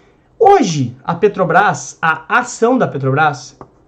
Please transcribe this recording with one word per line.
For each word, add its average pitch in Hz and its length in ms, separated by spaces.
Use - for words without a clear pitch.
Hoje, 196 640
a 170 120
Petrobras, 185 880
a 165 380
ação 247 360
da - 100
Petrobras 135 680